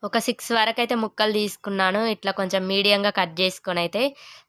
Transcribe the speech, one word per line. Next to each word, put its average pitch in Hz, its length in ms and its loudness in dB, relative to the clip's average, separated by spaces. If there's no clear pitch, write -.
ఒక 214 160 -2
సిక్స్ - 320 -4
వరకు 226 300 2
అయితే 240 140 0
ముక్కలు 214 380 0
తీసుకున్నాను, 196 720 0
ఇట్లా 202 240 -2
కొంచెం 190 340 -2
మీడియంగా 202 460 2
కట్ 175 240 -2
చేసుకొని 185 460 -2
అయితే. 170 220 -2